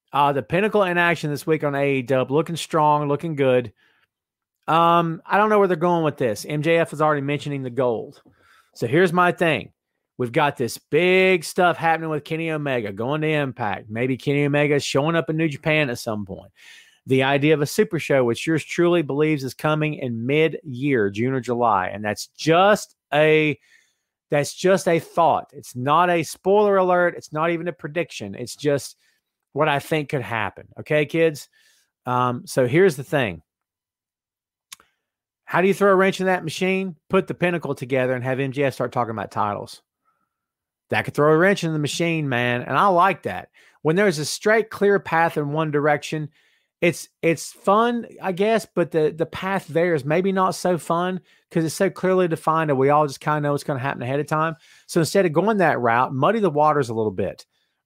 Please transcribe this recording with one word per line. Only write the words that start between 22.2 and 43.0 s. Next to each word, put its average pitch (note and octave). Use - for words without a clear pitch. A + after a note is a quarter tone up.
just F#3
a, D#3
that's C#3+
just F#3
a E3
thought. C#3
It's -
not D3+
a E3+
spoiler G3+
alert. F3+
It's -
not D#3+
even E3+
a E3+
prediction. D3
It's -
just -
what D3+
I C#3+
think D#3
could C3+
happen. G#2+
Okay, D3+
kids? E3
Um, B2
so B2+
here's E3
the C#3
thing. A2+
How D#3+
do F#3
you G3
throw G3
a F#3+
wrench F#3+
in F#3
that F3+
machine? F#3
Put F#3+
the D3
Pinnacle E3+
together B2+
and B2
have C3
M C3+
J C#3+
F C3+
start B2+
talking A#2
about G#2
titles. G2+
That A2
could D3
throw D3
a D#3
wrench F#3
in D#3+
the D#3
machine, D#3+
man. B2
And C3+
I F#3
like F#3